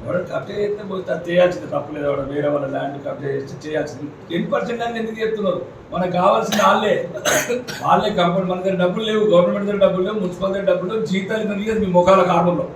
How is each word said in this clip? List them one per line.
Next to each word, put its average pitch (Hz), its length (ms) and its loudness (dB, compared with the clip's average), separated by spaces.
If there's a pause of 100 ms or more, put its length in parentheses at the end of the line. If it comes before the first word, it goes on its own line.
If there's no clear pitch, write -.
ఎవరు 180 140 -2
కబ్జా 180 360 -6
చేస్తే 202 300 -2
పోతే 185 280 -6
అది 170 200 -4
చేయాల్సింది 175 340 4
తప్పలేదు, 147 400 -4
ఎవరు 139 140 0
వేరే 143 280 -2
వాళ్ళ 143 180 0
ల్యాండ్ 139 400 -6
కబ్జా 135 220 -6
చేస్తే 135 420 -6
చేయాల్సింది. 143 420 -6 (180)
టెన్ - 220 -2
పర్సెంట్ 233 300 -2
అని 233 160 -4
ఎందుకు 220 220 -6
చెప్తున్నారు? 196 460 -2 (260)
మనకు 175 180 -2
కావాల్సిన 196 560 2
వాళ్ళే, 190 440 2 (720)
వాళ్ళే 208 280 2
కంపౌండ్. 180 400 2
మన 185 100 -2
దగ్గర 185 160 0
డబ్బులు 208 280 0
లేవు, 214 200 2
గవర్నమెంట్ 196 420 4
దగ్గర 202 120 0
డబ్బులు 185 300 4
లేవు, 214 120 -2
మున్సిపల్ 185 340 -2
దగ్గర 190 100 -4
డబ్బులు 190 300 2
లేవు, 220 120 -2
జీతాలు 202 360 -2
ఇవ్వడం 196 200 -2
లేదు 220 160 0
మీ 196 80 2
ముఖాల 180 360 6
కారణంలో. 170 540 2